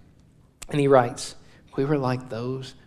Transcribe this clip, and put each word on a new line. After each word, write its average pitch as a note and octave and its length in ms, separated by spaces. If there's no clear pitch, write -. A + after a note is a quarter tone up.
and D3 100
he C#3+ 80
writes, B2+ 480
"We G3+ 80
were D3+ 140
like B2+ 320
those C3 460